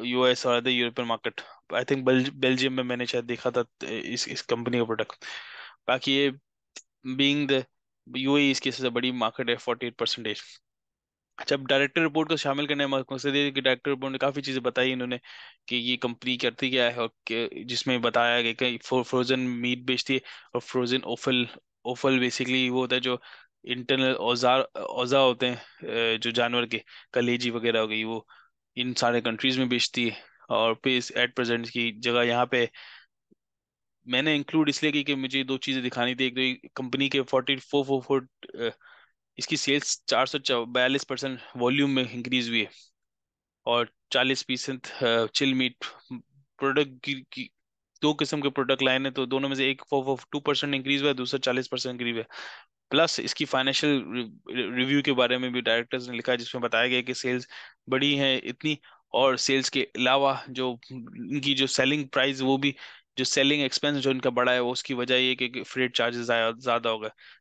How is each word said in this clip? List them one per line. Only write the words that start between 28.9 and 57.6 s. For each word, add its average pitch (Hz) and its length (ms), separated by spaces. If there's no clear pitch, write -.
सारे 120 280
कंट्रीज 123 360
में 127 120
बेचती 120 400
है। 110 80
और 113 240
फिर 131 140
इस - 200
at 123 220
present 117 300
की 117 220
जगह 120 300
यहाँ 120 300
पे 120 180
मैंने 139 280
इंक्लूड 147 340
इसलिए 151 220
की 143 120
कि 143 120
मुझे 135 280
दो 131 140
चीज़ें 131 260
दिखानी 123 320
थी। 131 100
एक 123 100
तो 131 60
ये 127 200
कंपनी 131 340
के 139 120
फ़ोर्टी 131 340
फ़ोर 135 300
फ़ोर 135 160
फ़ोर, 131 260
अ, 117 100
इसकी - 200
सेल्स - 520
चार 127 160
सौ 127 400
बयालीस 127 380
परसेंट 131 360
वॉल्यूम 135 320
में 131 220
इंक्रीज 120 380
हुई 117 100
है 104 100
और 117 240
चालीस 131 320
फीसद, 131 440
अ, 117 380
चिल 135 280
मीट 127 220
प्रोडक्ट 135 460
की, 143 100
की 131 380
दो 151 120
किस्म 147 280
के 139 80
प्रोडक्ट 135 340
लाए 131 160
हैं, 135 120
तो 131 140
दोनों 135 240
में 135 60
से 135 160
एक 131 180
फ़ोर 135 140
फ़ोर 131 160
टू 147 80
परसेंट 143 360
इंक्रीज 135 260
हुआ 143 80
है, 139 40
दूसरा 127 240
चालीस 127 300
परसेंट 127 260
इंक्रीज 120 200
हुआ 113 80
है। - 60
प्लस 160 300
इसकी - 260
फाइनेंशियल 135 600
रि-, 117 500
रि-, 120 200
रिव्यू 135 240
के 143 100
बारे 127 260
में 127 160
भी 123 80
डायरेक्टर्स 120 480
ने 123 60
लिखा 117 160
है 123 60
जिसमें 120 240
बताया 117 260
गया 123 140
कि 127 120
सेल्स 123 340